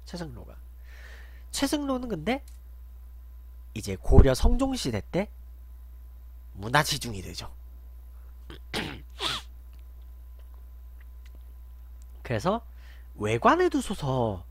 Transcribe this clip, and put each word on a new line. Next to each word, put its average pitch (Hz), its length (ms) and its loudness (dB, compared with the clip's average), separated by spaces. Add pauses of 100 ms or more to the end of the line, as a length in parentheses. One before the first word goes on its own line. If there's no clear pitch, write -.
최승로가. 139 520 -10 (920)
최승로는 269 580 0
근데 220 360 -2 (1300)
이제 101 220 -4
고려 - 380 12
성종시대 247 760 4
때 196 180 0 (1300)
문화지중이 117 680 2
되죠. 90 300 -8 (1200)
<clears throat> - 380 -6 (3000)
그래서 170 420 0 (520)
"외관을 220 540 6
두소서." 131 800 0